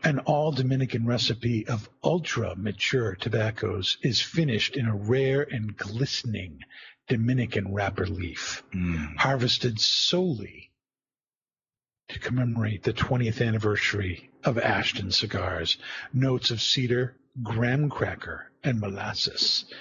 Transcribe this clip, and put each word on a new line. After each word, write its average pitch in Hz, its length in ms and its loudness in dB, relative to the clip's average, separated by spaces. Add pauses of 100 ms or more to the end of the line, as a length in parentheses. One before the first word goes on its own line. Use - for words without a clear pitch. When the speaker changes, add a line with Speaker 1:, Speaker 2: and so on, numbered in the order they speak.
Speaker 1:
An 151 160 2
all 151 320 2
Dominican 127 560 2
recipe 117 600 0
of 107 220 -2 (140)
ultra 135 520 0
mature 101 600 0
tobaccos 107 880 0
is 123 180 2
finished 143 560 0
in 123 80 0
a 110 100 2
rare 131 460 2
and 110 340 -4
glistening 101 840 -4 (480)
Dominican 113 680 0
wrapper 98 320 0
leaf, 90 560 -6 (100)
Speaker 2:
Mm. 85 460 -2
Speaker 1:
harvested 123 640 2
solely - 880 0 (1400)
to - 100 -8
commemorate 117 640 0
the 110 100 2
twentieth 120 480 0
anniversary 104 880 0 (140)
of 120 160 2
Ashton 101 500 0
cigars. 90 680 0 (340)
Notes 127 400 2
of 110 100 -2
cedar, 123 540 2 (260)
graham 120 480 2
cracker, - 640 -4 (100)
and 123 200 2
molasses - 800 0 (180)